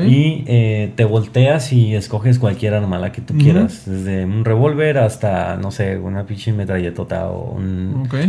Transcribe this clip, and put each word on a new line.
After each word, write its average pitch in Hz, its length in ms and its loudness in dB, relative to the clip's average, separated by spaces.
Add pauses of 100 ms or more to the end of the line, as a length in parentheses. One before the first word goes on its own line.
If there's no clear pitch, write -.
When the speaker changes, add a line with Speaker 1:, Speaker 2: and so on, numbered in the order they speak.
Speaker 1:
y, 151 400 4
eh, 110 500 2
te 113 80 2
volteas 123 720 2
y 110 220 4
escoges 110 420 0
cualquier 107 380 0
arma, 98 240 -2
la 92 120 -4
que - 100 -12
tú - 120 -8
Speaker 2:
Ujú. 151 100 2
Speaker 1:
quieras. 180 440 2
Desde 95 380 -4
un 107 200 -2
revólver 143 540 2
hasta, 92 580 -2
no 98 140 -6
sé, 95 260 -4
una 98 280 -6
pinche 107 280 -4
metralletota 90 720 -4
o 90 280 -8
un, 95 500 -4
Speaker 2:
Ok. 123 100 -6 (140)